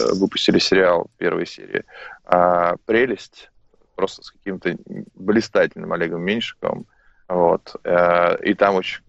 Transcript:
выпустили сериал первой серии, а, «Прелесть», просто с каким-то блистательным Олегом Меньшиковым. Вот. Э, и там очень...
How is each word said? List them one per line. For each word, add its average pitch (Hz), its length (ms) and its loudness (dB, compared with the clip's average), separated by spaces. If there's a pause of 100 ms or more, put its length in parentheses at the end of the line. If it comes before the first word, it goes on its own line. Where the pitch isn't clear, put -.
(160)
выпустили 95 420 0
сериал 90 480 2 (140)
первой 87 260 -4
серии, - 380 -10 (420)
а, 87 500 2 (120)
«Прелесть», 117 640 -2 (440)
просто - 280 -4
с - 80 -20
каким-то 92 440 -6 (380)
блистательным 90 800 -2
Олегом 85 300 -4
Меньшиковым. - 640 -6 (420)
Вот. 87 540 2
Э, 87 600 4
и 98 120 2
там 98 200 4
очень... - 340 -4